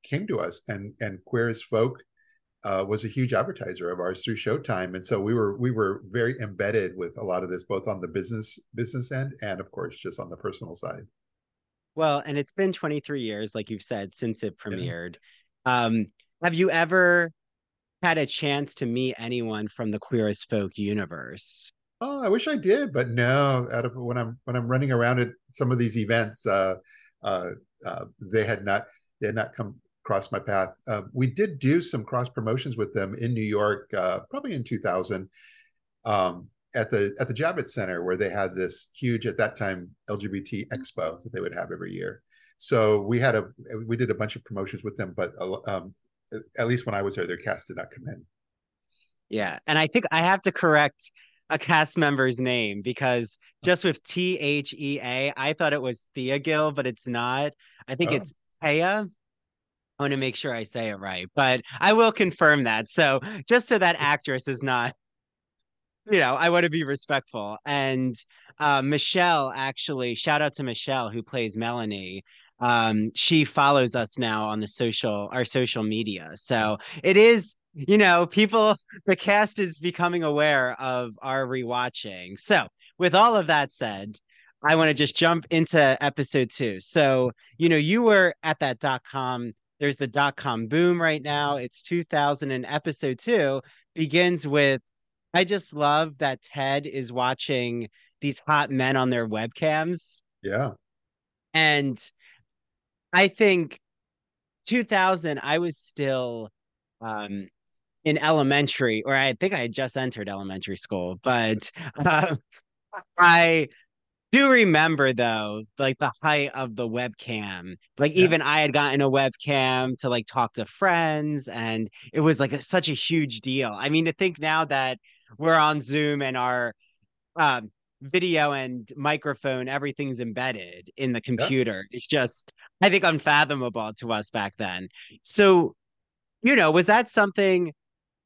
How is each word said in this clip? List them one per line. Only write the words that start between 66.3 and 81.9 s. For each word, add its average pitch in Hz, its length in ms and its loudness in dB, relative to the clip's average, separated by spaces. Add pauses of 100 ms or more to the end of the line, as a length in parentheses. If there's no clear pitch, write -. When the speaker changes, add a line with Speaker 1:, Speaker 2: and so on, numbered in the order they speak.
Speaker 2:
I 170 140 2
wanna 175 200 4
be 160 140 -2
respectful. 127 800 -4
And, 131 500 -2 (440)
uh, 143 240 2
Michelle, 147 720 2
actually, 131 600 -6
shout 151 280 0
out 147 120 -2
to 147 80 -8
Michelle, 123 480 -4
who 113 120 -8
plays 113 340 -6
Melanie. 104 680 -6 (360)
Um, 113 540 2
she 160 300 4
follows 139 500 4
us 117 240 -4
now 110 300 -2
on 107 120 -4
the 104 80 -4
social, 107 640 -2
our 127 120 -2
social 123 380 -2
media. 107 540 -4
So 107 420 0 (240)
it 185 140 4
is, 220 380 8 (200)
you 165 240 4
know, 175 280 6
people, 214 500 4 (280)
the 190 120 4
cast 208 420 2
is 170 200 -4
becoming 175 460 -2
aware 147 560 2
of 123 320 -4 (100)
our 135 240 -2
rewatching. 120 920 -6